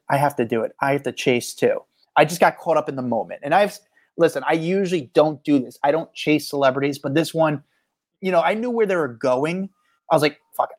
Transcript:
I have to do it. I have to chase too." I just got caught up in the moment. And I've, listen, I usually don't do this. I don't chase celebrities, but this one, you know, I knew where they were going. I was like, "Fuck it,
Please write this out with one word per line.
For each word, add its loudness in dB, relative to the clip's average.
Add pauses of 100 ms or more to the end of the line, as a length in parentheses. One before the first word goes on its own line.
I 2
have 0
to 0
do -2
it. -6
I 0
have -2
to -6
chase -2
too." 0 (360)
I 6
just -4
got 4
caught -2
up -2
in -8
the -6
moment. -4
And 0
I've, 2 (380)
listen, 0
I 2
usually -2
don't 2
do 4
this. -6
I 2
don't -2
chase 0
celebrities, 0
but -4
this 0
one, 0 (580)
you -4
know, 4
I 2
knew -4
where 0
they 0
were 0
going. -2 (420)
I 4
was 2
like, 0 (160)
"Fuck -2
it, -20